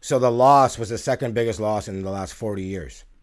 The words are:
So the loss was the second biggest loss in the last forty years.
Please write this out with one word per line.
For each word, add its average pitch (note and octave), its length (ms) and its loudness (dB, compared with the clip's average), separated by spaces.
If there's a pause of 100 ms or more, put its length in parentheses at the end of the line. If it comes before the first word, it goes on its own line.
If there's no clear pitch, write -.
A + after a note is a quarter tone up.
So C#3 180 0
the B2 120 4
loss C3 460 6
was A2+ 120 -6
the A2+ 80 -6
second B2+ 360 -4
biggest A2+ 260 -2
loss G#2+ 280 -2
in F#2+ 140 -8
the F#2+ 80 -6
last F#2+ 240 -8
forty G2+ 300 -6
years. F#2 420 -10 (180)